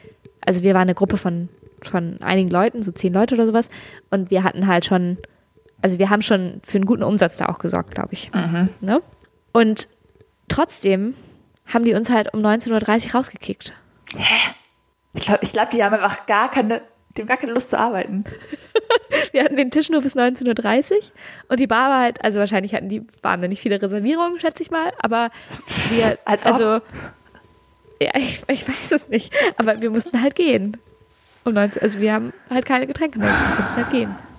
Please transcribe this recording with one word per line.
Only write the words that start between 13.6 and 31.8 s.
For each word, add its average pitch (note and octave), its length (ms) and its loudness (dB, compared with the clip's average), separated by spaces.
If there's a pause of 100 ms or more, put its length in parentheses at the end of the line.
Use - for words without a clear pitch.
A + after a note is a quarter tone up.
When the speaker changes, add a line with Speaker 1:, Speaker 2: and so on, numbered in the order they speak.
Speaker 2:
Hä? - 360 2 (600)
Ich D3+ 120 -4
glaub, - 180 2
ich F#3+ 80 -2
glaub, G#3 180 0
die A#3 140 2
haben G3+ 120 2
einfach G3+ 300 -2
gar A3 240 2
keine, A3+ 320 0 (340)
die A3+ 60 -8
haben G#3+ 60 -8
gar B3+ 80 0
keine C4 180 -4
Lust B3+ 180 0
zu - 80 2
arbeiten. G#3 500 -2
Speaker 1:
<laughs> - 40 -14 (1000)
Wir C4 100 4
hatten C#4+ 140 0
den C4 140 2
Tisch D4+ 180 2
nur D#4 120 2
bis C4+ 140 -2
neunzehn B3 320 0
Uhr A#3+ 60 4
dreißig A#3 580 0 (380)
und B3+ 100 2
die C4 80 2
Bar A#3 220 2
war C4+ 100 4
halt, A#3+ 240 0
also G#3 160 0
wahrscheinlich G3+ 340 0
hatten G3+ 140 -4
die G#3+ 180 -8 (160)
wahnsinnig F#3 380 -2
viele G3+ 220 -2
Reservierungen, D4 580 -2
schätze D#4+ 240 -4
ich - 80 -14
mal, E4 200 -2 (100)
aber A3+ 280 0 (600)
wir, A3+ 320 4
Speaker 2:
<laughs> - 40 -14
Als G#3 200 2
ob. A#3+ 80 6
Speaker 1:
also, A#3 120 2 (1400)
ja, - 140 0
ich, - 320 -4
ich - 200 -4
weiß - 260 -4
es - 160 0
nicht, A#3 240 -2 (240)
aber A3 240 0
wir A3+ 80 0
mussten A#3 320 -2
halt C#4 140 0
gehen. A3+ 420 0 (680)
Um A#3 100 0
neunzehn, G#3 280 0